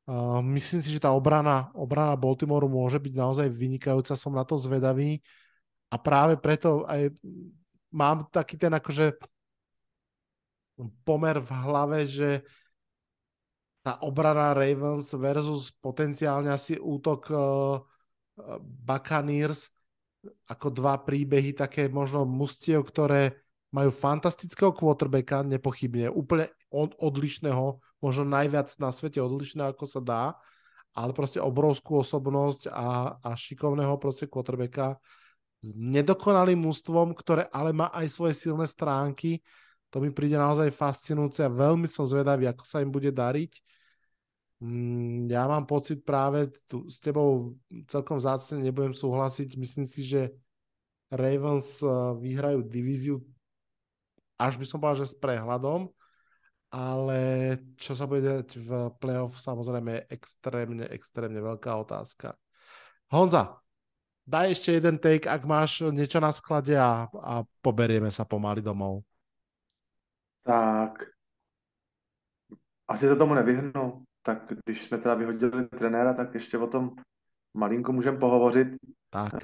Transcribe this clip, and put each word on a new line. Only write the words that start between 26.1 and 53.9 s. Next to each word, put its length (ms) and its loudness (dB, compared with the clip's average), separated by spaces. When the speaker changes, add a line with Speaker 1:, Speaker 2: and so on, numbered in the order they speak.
Speaker 1:
úplne 400 0
od-, 300 -2
odlišného, 800 -2
možno 240 0
najviac 500 2
na 160 -4
svete 240 -6
odlišného, 560 -4
ako 140 -12
sa 120 -8
dá, 240 -2
ale 240 -6
proste 240 -4
obrovskú 640 2
osobnosť 640 -2
a, 500 -4
a 140 -6
šikovného 640 -2
proste 320 -4
quarterbacka 720 -4
s 100 -14
nedokonalým 880 4
mužstvom, 560 0
ktoré 320 0
ale 240 -2
má 220 0
aj 180 -4
svoje 240 0
silné 320 -4
stránky. 720 -2
To 160 -4
mi 80 -2
príde 240 0
naozaj 380 2
fascinujúce 640 -2
a 120 2
veľmi 360 4
som 160 -4
zvedavý, 460 2
ako 160 -8
sa 180 -2
im 80 -4
bude 160 0
dariť. 540 -2
Mm, 640 -4
ja 240 0
mám 160 0
pocit 400 -2
práve 400 2
tu 160 -10
s 160 -20
tebou 560 0
celkom 320 -4
vzácne 400 -4
nebudem 320 -2
súhlasiť. 640 -4
Myslím 320 -8
si, 160 -10
že 240 0
Ravens, 720 -2
eh, 80 2
vyhrajú 400 -2
divíziu, 560 -4